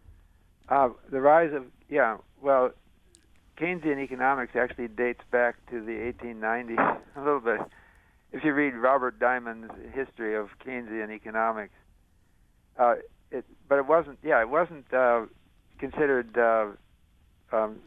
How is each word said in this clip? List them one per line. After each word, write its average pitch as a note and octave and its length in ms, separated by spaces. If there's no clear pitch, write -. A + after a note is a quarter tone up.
Uh, C3 200
the C3+ 100
rise D3+ 340
of, C3 120
yeah, B2 280
well, C3+ 320
Keynesian D#3 420
economics B2+ 560
actually A#2+ 340
dates A#2+ 320
back A#2+ 240
to A#2 120
the A2 240
eighteen A#2+ 320
ninety A2+ 360
<laughs> - 20
a - 220
little C#3+ 240
bit. A2 180
If C#3 140
you D3+ 80
read C#3+ 220
Robert B2 440
Diamond's A#2 500
history A#2 440
of G#2+ 100
Keynesian A2+ 460
economics, A2 600
uh, A#2+ 160
it, B2+ 140
but C#3 100
it C#3 80
wasn't, D3 380
yeah, C#3+ 180
it A2+ 80
wasn't, D#3+ 440
uh, A#2+ 320
considered, C3 600
uh, A2+ 300
um, G#2+ 360